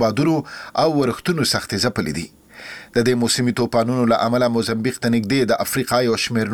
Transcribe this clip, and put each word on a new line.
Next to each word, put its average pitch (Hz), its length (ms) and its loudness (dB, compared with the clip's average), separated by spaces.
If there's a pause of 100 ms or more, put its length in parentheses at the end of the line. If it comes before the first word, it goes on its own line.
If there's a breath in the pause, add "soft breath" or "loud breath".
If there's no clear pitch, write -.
بادونو 139 320 2 (480 loud breath)
او 160 40 4 (100)
ورښتونو 139 560 0
سختې 110 220 -4 (100)
ځپلې 92 340 -2
دي. - 60 -8 (680 loud breath)
د 120 120 4
دې 123 140 4
موسمي 120 380 2
طوفانونو 120 520 2
له 113 140 4
امله 123 300 2
موزمبیق 117 480 -2
ته 120 100 0
نږدې 117 380 0
د 113 140 2
افریقا 123 420 -2
یو 113 180 0
شمېر 110 300 -2